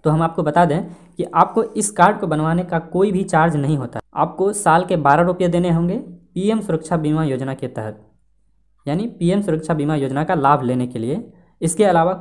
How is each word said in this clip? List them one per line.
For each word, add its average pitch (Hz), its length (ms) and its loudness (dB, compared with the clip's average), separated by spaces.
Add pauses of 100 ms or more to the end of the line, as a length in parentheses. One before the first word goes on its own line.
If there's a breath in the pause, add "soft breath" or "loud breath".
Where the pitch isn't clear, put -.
तो 156 40 4
हम 156 120 2
आपको 165 220 -2
बता 156 220 2
दें 160 180 -2 (340 loud breath)
कि 180 80 -6
आपको 196 380 2
इस - 280 -4
कार्ड 202 280 4
को 196 80 -6
बनवाने 160 360 0
का 175 180 -4
कोई 190 300 0
भी 190 120 -2
चार्ज 165 320 2
नहीं 143 220 0
होता। 120 220 -8 (160)
आपको 170 380 0
साल 180 320 2
के 180 120 -2
बारह 147 260 4
रुपये 180 240 0
देने 175 240 0
होंगे 175 260 0
पीएम 214 640 -4
सुरक्षा 165 360 -2
बीमा 156 260 0
योजना 135 300 -2
के 131 160 -8
तहत, 110 320 -10 (840)
यानी 175 240 -4
पीएम 185 320 0
सुरक्षा 165 320 -2
बीमा 147 220 0
योजना 135 280 -2
का 180 120 0
लाभ 139 280 4
लेने 123 240 -2
के 123 120 -8
लिए। 139 240 -4 (380 soft breath)
इसके 170 240 0
अलावा 175 360 4